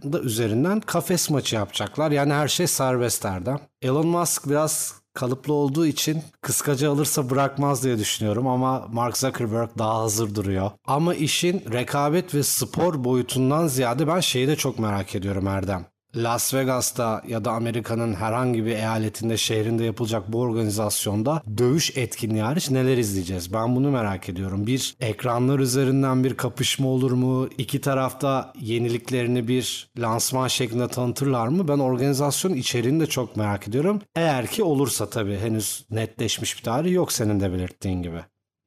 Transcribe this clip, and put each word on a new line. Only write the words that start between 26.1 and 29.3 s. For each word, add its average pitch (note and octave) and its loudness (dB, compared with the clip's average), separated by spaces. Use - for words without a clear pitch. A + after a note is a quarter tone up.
bir B2+ 2
kapışma - -2
olur C3 2
mu? B2+ 2
İki - -4
tarafta C3+ 0
yeniliklerini A#2+ 0